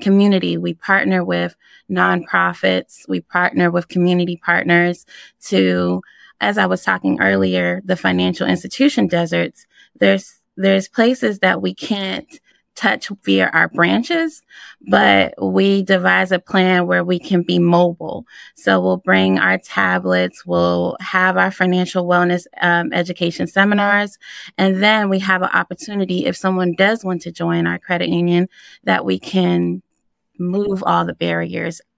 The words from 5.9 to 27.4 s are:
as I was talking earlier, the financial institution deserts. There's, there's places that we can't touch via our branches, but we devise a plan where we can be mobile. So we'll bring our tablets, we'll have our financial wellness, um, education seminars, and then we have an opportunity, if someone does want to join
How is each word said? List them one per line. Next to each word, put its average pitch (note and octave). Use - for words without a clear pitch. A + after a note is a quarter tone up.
as G#3
I G3
was F#3
talking -
earlier, -
the F#3
financial -
institution G3
deserts. E3+
There's, G3
there's F#3+
places A#3
that F#3+
we F#3
can't F#3+
touch -
via F#3+
our E3
branches, A#3+
but G3
we G3
devise F#3
a F#3
plan F#3
where F3+
we F3+
can F3+
be F3+
mobile. F3
So F#3
we'll -
bring F#3+
our -
tablets, F#3
we'll -
have F#3
our F#3
financial F3+
wellness, F3
um, E3+
education F3
seminars, G3+
and F#3+
then G#3+
we F#3+
have F#3+
an F#3
opportunity, F#3
if F3+
someone F#3
does G#3
want F3+
to E3+
join E3+